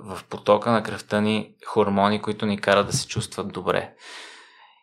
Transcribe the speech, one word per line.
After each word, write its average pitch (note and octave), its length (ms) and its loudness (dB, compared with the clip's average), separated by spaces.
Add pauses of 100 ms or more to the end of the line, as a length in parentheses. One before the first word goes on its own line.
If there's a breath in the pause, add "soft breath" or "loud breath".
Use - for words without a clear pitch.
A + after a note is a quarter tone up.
в G2+ 220 -12
потока G#2 460 2
на A2+ 120 2
кръвта - 380 -4
ни G#2+ 340 -2 (120)
хормони, G2+ 560 2
които G#2+ 240 -4
ни G2+ 140 -2
карат G2+ 260 4
да F#2 60 -6
се - 160 -4
чувстват - 440 -6
добре. - 420 -4 (880 loud breath)